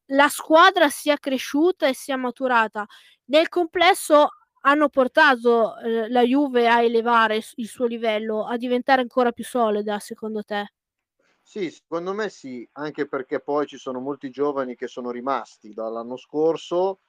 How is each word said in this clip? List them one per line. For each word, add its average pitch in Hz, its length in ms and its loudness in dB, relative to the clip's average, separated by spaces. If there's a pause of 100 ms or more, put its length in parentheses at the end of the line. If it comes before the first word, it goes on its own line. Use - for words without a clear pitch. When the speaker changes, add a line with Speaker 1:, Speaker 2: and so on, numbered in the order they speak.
Speaker 1:
la 277 220 4
squadra 330 600 4
sia 294 300 -2
cresciuta 294 720 -2
e 262 60 0
sia 269 220 -8
maturata. 240 720 -2 (400)
Nel 311 220 4
complesso 339 800 2 (360)
hanno 285 240 4
portato, 247 920 2
ehm, 226 320 -4
la 247 120 2
Juve 247 460 2
a 233 140 4
elevare 226 580 2
s-, - 160 -12
il 226 120 -8
suo - 180 -4
livello, 220 600 -4
a 240 100 -6
diventare 247 440 0
ancora 240 320 0
più 233 120 -10
solida, 214 540 -2
secondo 214 440 -10
te? 202 300 -8 (720)
Speaker 2:
Sì, 180 260 -8
secondo 170 440 -8
me 208 140 -4
sì, 127 440 -14
anche 147 360 -6
perché 139 320 -6
poi 147 260 -2
ci 143 100 -14
sono 127 240 -10
molti 139 300 -10
giovani 135 460 -4
che 127 100 -10
sono 123 240 -10
rimasti 120 640 -8
dall'anno 113 440 -10
scorso, 165 920 -2